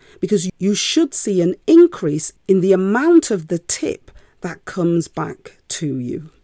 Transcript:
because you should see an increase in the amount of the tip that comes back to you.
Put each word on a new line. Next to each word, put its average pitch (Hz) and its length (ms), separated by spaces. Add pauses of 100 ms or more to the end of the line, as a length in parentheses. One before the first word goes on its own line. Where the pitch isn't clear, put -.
(200)
because 185 380
you 196 160
should - 400
see 196 260
an 170 140 (140)
increase 339 680 (140)
in 190 140
the 190 120
amount 247 560
of 165 200
the 170 100
tip - 500 (320)
that - 240
comes 170 420
back - 500 (100)
to 135 320
you. 123 320 (120)